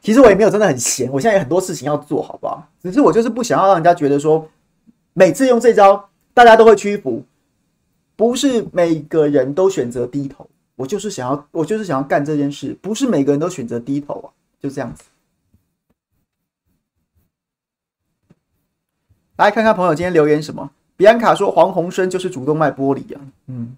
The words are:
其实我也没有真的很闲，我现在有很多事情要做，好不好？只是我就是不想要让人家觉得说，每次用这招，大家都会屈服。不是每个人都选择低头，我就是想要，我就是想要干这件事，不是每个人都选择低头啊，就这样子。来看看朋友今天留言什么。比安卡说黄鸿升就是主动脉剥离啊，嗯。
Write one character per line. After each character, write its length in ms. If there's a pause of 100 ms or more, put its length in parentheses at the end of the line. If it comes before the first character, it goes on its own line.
其 120
实 80
我 80
也 60
没 80
有 60
真 100
的 60
很 140
闲， 320
我 80
现 100
在 60
有 60
很 80
多 100
事 160
情 100
要 120
做， 240
好 160
不 100
好？ 180 (160)
只 100
是 100
我 100
就 100
是 80
不 140
想 160
要 80
让 80
人 80
家 100
觉 140
得 100
说， 300 (680)
每 200
次 140
用 120
这 140
招， 360 (240)
大 120
家 100
都 80
会 120
屈 220
服。 260 (920)
不 200
是 360
每 300
个 260
人 260
都 160
选 220
择 160
低 200
头， 200 (280)
我 120
就 100
是 140
想 180
要， 220
我 140
就 120
是 60
想 140
要 60
干 200
这 120
件 160
事， 300
不 140
是 120
每 160
个 100
人 60
都 100
选 180
择 120
低 200
头 140
啊， 140 (340)
就 80
这 100
样 140
子。 100 (4000)
来 120
看 140
看 120
朋 100
友 100
今 80
天 80
留 160
言 140
什 120
么。 160 (280)
比 80
安 120
卡 160
说 160
黄 220
鸿 180
升 200
就 100
是 100
主 140
动 140
脉 140
剥 220
离 80 (120)
啊， 80 (260)
嗯。 300